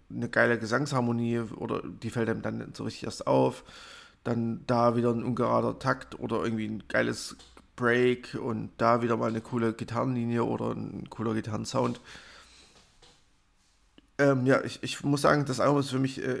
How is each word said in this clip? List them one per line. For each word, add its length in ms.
eine 180
geile 300
Gesangsharmonie 840
oder 260
die 280
fällt 180
einem 140
dann 320
so 100
richtig 200
erst 220
auf. 380
Dann 440
da 300
wieder 140
ein 140
ungerader 560
Takt 380
oder 260
irgendwie 240
ein 200
geiles 480
Break 640
und 380
da 240
wieder 140
mal 140
eine 100
coole 340
Gitarrenlinie 680
oder 280
ein 380
cooler 240
Gitarrensound. 640
Ähm, 280
ja, 160
ich, 200
ich 200
muss 200
sagen, 220
das 160
Album 200
ist 100
für 80
mich, 240
äh, 180